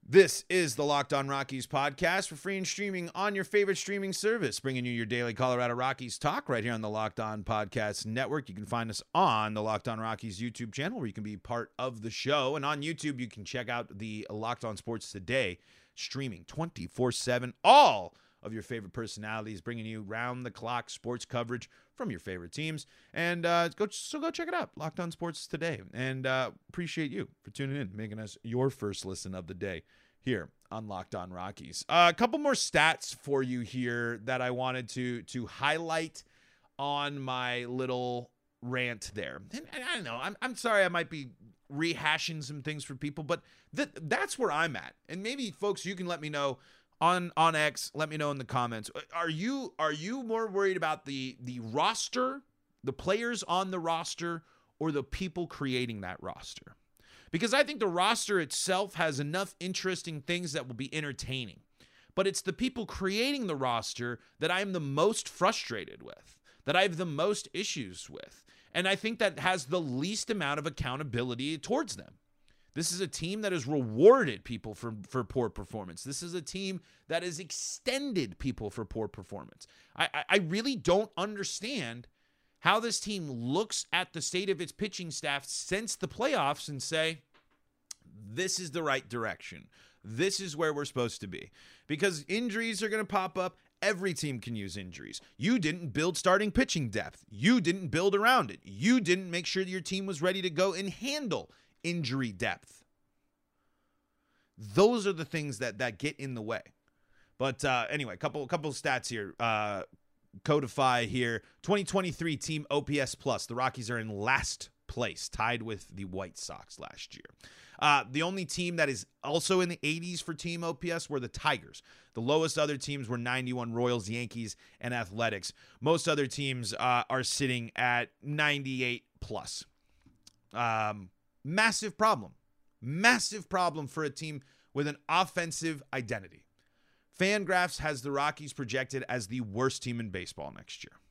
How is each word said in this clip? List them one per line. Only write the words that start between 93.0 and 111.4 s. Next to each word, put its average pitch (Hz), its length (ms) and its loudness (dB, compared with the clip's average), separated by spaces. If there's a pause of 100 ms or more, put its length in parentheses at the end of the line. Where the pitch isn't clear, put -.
pop 190 320 -2
up. 185 200 -2 (260)
Every 190 300 2
team 135 280 -4
can 120 140 -8
use 98 220 -6
injuries. 90 460 -12 (160)
You 226 200 4
didn't 170 300 0
build 156 300 2
starting 202 340 4
pitching 170 380 2
depth. 95 400 -4
You 175 320 6
didn't 175 260 2
build 185 260 4
around 214 360 6
it. 90 120 -12
You 170 380 4
didn't 180 300 2
make 170 160 -2
sure 190 180 0
that 185 60 -6
your 185 100 -4
team 190 240 -4
was 175 180 -4
ready 185 200 2
to 180 80 0
go 175 240 4
and 190 160 -4
handle 247 600 -4 (320)
injury 135 500 -2
depth. 92 520 -6 (1700)
Those 190 500 4
are 196 60 2
the 160 120 -4
things 147 340 -4
that, 113 200 -6
that 117 200 -2
get 147 200 -4
in 135 160 -6
the 113 80 -6
way. 110 200 -4 (760)
But, 131 260 0
uh, 127 240 4
anyway, 123 280 -4
couple, 139 300 -4
couple 156 260 -2
stats 127 360 0
here. 104 320 -4
Uh, 107 420 2 (640)
Codify 131 640 4
here. 117 360 0 (200)